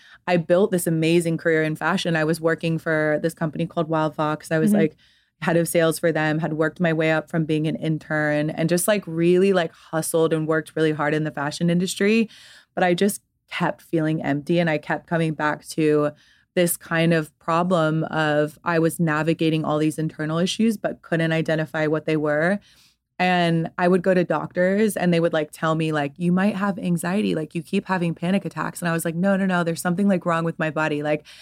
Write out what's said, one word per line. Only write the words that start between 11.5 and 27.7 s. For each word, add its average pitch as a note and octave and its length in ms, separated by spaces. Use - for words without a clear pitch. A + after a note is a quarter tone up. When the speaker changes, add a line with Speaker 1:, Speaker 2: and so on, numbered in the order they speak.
Speaker 1:
industry. G3+ 580
But F3+ 100
I F3+ 120
just G3 260
kept - 360
feeling D#3+ 400
empty, C#3+ 340
and E3+ 140
I D3+ 80
kept D3+ 260
coming E3 300
back D3+ 320
to D3+ 420
this F3 200
kind E3 380
of D#3 240
problem E3 680
of D3+ 580
I E3+ 160
was E3 200
navigating D#3+ 640
all D3 140
these D#3 220
internal D#3 400
issues, G#3+ 360
but - 280
couldn't D#3+ 280
identify D#3+ 540
what D#3 200
they D#3 120
were. D3+ 420
And E3+ 500
I F3+ 80
would F3+ 160
go F#3+ 100
to F3+ 100
doctors F3+ 720
and F3 160
they E3+ 80
would, E3 140
like, D#3 180
tell D#3+ 240
me, D#3+ 160
like, C#3+ 260
"You F3 140
might G3 240
have G3 220
anxiety. F3+ 560
Like, D#3 220
you E3 80
keep F#3+ 240